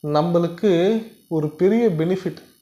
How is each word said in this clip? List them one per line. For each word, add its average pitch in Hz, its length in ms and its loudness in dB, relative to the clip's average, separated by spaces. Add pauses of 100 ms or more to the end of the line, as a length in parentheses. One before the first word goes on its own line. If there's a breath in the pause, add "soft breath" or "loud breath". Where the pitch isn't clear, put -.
நம்மளுக்கு 170 960 0 (280)
ஒரு 151 200 -2
பெரிய 214 400 2
பெனிஃபிட். 165 520 -4 (200)